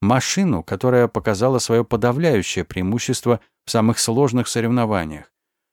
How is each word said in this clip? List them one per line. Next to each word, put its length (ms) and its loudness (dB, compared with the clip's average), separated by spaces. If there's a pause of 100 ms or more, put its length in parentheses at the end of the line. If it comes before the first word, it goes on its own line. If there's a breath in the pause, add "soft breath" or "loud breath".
машину, 600 0
которая 440 2
показала 520 0
своё 240 0
подавляющее 840 0
преимущество 760 -2 (220 soft breath)
в 60 -14
самых 300 2
сложных 480 0
соревнованиях. 840 -2 (420)